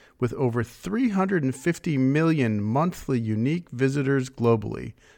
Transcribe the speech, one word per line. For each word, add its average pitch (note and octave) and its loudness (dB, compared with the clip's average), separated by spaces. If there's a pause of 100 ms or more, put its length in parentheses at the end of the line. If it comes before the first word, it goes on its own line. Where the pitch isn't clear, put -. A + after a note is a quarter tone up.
(200)
with B2 -2
over A#2+ 0
three G#3+ -4
hundred F#3+ 0
and C3 -2
fifty E3 -2
million C3+ 2
monthly C3+ -2
unique A#2 -2
visitors C3+ 0
globally, A#2 0 (260)